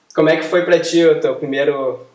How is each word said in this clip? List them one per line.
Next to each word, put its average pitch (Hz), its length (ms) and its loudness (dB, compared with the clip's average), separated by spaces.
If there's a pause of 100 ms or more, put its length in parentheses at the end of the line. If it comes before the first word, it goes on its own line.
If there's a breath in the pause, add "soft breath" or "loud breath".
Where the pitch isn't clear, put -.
(140)
Como 156 140 2
é 160 80 2
que 160 80 -6
foi 175 200 -2
pra 175 160 2
ti 170 240 0
o 156 160 4
teu 135 160 -2
primeiro 139 680 -4 (100)